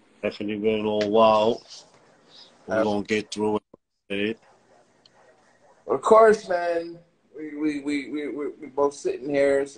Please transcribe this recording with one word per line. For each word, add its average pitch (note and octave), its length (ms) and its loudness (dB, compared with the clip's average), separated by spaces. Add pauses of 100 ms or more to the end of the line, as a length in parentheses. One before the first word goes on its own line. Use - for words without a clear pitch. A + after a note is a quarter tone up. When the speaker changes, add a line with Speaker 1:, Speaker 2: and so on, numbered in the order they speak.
(220)
Speaker 1:
Definitely G#2 360 -6
been G#2+ 280 -2
a G#2+ 40 0
little G#2+ 200 -2
wild. A2 520 4 (1040)
We're G#2 100 -2
Speaker 2:
Yep. A2 80 2
Speaker 1:
gonna G#2 200 -2
get G#2+ 280 -4
through G#2+ 280 -2 (480)
it. G2+ 300 -4 (1500)
Speaker 2:
Of C3 160 -2
course, G#3+ 460 6
man. E3+ 500 -4 (380)
We, D3+ 200 -12
we, D3+ 240 -4
we, C#3 300 -6
we, D3 180 -6
we, C3+ 200 -8 (120)
we D3+ 60 -16
both C#3+ 280 0
sitting C#3+ 360 -6
here C#3 360 2 (120)